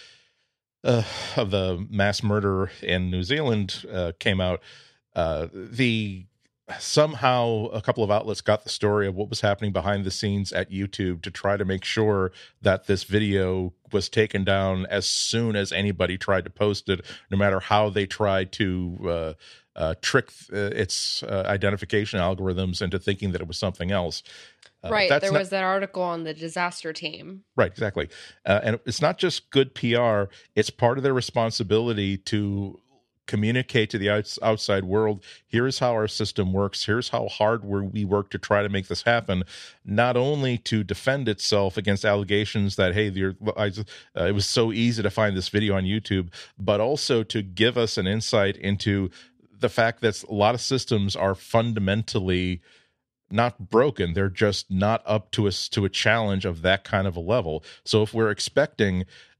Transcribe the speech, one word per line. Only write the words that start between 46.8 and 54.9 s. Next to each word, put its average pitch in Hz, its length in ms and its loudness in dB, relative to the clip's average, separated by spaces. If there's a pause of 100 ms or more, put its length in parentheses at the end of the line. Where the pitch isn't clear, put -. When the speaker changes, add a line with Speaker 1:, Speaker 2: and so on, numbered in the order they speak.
Speaker 1:
to 107 180 -4
give 107 360 2
us 117 200 0
an 92 100 0
insight 101 500 0
into 98 540 0 (480)
the 120 100 2
fact 113 300 2
that 110 240 0
a - 100 -10
lot 104 220 4
of 120 60 -6
systems 104 560 0
are 95 180 0
fundamentally 95 1300 0 (680)
not 113 400 0
broken. 110 440 4
They're 98 160 2
just 101 420 0
not 101 340 2